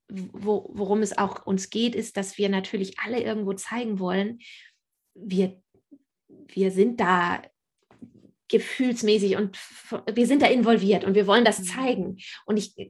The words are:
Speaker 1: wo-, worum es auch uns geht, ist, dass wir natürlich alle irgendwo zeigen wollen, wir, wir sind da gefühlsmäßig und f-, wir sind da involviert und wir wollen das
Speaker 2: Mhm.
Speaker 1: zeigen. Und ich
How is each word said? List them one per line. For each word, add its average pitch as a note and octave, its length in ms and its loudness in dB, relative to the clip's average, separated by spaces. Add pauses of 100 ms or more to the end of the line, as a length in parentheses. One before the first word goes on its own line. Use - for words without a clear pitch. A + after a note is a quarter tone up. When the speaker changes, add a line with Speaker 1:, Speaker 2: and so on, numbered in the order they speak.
(100)
Speaker 1:
wo-, G3+ 640 -4
worum G#3 260 0
es G#3 160 -2
auch - 300 -2
uns F#3+ 240 -2
geht, A#3 240 -2
ist, - 220 -8
dass F#3+ 220 -6
wir G3+ 100 0
natürlich F#3+ 500 -4
alle A#3 240 -4
irgendwo G#3 320 -4
zeigen A3 440 -6
wollen, G3 400 -2 (760)
wir, F#3 460 -4 (680)
wir - 420 -4
sind A3+ 300 2
da F3 420 2 (1080)
gefühlsmäßig A3 880 2
und G3 200 -4
f-, - 460 -12 (100)
wir A#3+ 140 4
sind C#4 160 4
da - 40 8
involviert G#3 580 4
und F#3+ 100 0
wir G3+ 120 4
wollen A3 180 6
das G#3+ 160 4
Speaker 2:
Mhm. F#3 40 -8
Speaker 1:
zeigen. B3 540 -4 (260)
Und G#3 120 -2
ich - 180 -4 (160)